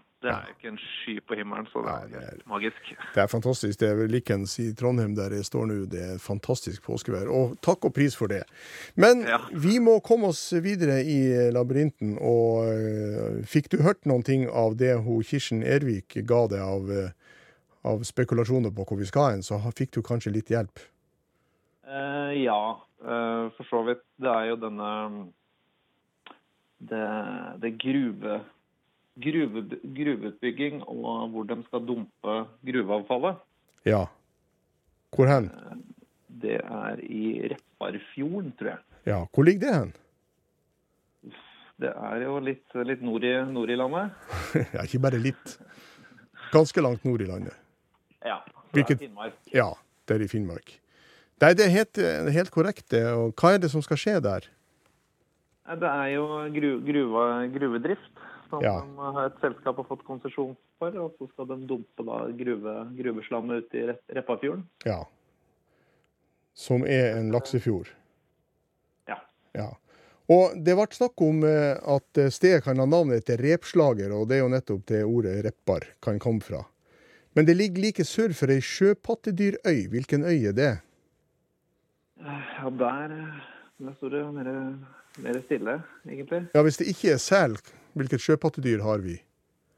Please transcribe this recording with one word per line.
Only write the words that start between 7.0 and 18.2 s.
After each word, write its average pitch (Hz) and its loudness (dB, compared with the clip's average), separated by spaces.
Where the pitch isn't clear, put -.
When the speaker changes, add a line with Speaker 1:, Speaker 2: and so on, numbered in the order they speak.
Speaker 2:
Og 131 2
takk 180 2
og 208 2
pris 143 2
for 110 -2
det. 98 -4
Men 240 8
Speaker 1:
Ja. - 2
Speaker 2:
vi 185 2
må 226 8
komme 226 4
oss - -2
videre 170 2
i 131 4
labyrinten, 123 0
og, 113 4
eh, 110 -2
fikk - 0
du - 0
hørt 170 4
noen 127 4
ting 135 2
av 113 2
det 123 2
hun 113 0
Kirsten 117 -2
Ervik 123 0
ga 120 4
deg 101 -2
av, 98 -4
eh, 95 -2
av 110 0
spekulasjoner 120 0